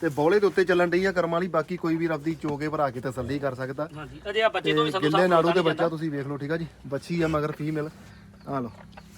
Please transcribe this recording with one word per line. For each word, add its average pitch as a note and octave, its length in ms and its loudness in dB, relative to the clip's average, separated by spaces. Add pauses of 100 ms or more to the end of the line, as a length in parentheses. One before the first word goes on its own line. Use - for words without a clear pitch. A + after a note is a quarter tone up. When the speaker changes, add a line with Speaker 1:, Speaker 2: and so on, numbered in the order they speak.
Speaker 1:
ਤੇ E3 80 0
ਬੌਲੇ D#3 320 4
ਦੇ G3+ 60 6
ਉੱਤੇ F#3 180 4
ਚੱਲਣ F3 260 4
ਡਈ F3+ 140 2
ਆ F#3+ 80 2
ਕਰਮ E3+ 200 0
ਵਾਲੀ। F3 160 0
ਬਾਕੀ E3 280 -2
ਕੋਈ E3 200 0
ਵੀਰ E3 140 0
ਆਪਦੀ D#3 320 -4
ਚੋ D3+ 140 -2
ਕੇ D3+ 120 -4
ਭਰਾ D3+ 220 0
ਕੇ B2 100 -8
ਤਸੱਲੀ C3 380 -4
ਕਰ C3+ 160 -4
ਸਕਦਾ। C3+ 420 -6
Speaker 2:
ਹਾਂਜੀ, C#3+ 240 -14 (100)
ਅਜੇ G#3+ 120 0
ਆ A3 60 4
ਬੱਚੇ E3 240 0
ਤੋਂ D3+ 120 4
ਵੀ D#3 60 0
Speaker 1:
ਤੇ - 20 -2
Speaker 2:
ਸੰਧੂ F#3 140 0
Speaker 1:
ਗਿੱਲੇ D#3 100 2
Speaker 2:
ਸਾਹਿਬ F#3 140 4
Speaker 1:
ਨਾੜੂ E3+ 180 6
ਦੇ E3+ 40 4
Speaker 2:
ਪਤਾ F3+ 80 4
ਨਹੀਂ E3 100 2
Speaker 1:
ਬੱਚਾ E3 180 0
ਤੁਸੀਂ D#3+ 220 -4
ਵੇਖ C#3+ 160 -4
ਲਓ, C#3+ 100 -6
ਠੀਕ C#3+ 160 -6
ਆ E3 40 0
ਜੀ। E3 100 -6 (200)
ਬੱਚੀ C#3+ 360 -4
ਆ D#3+ 60 2
ਮਗਰ D3+ 240 0
ਫੀਮੇਲ, D3+ 360 -4 (600)
ਆ C#3 120 -4
ਲਓ, A#2 100 -6 (460)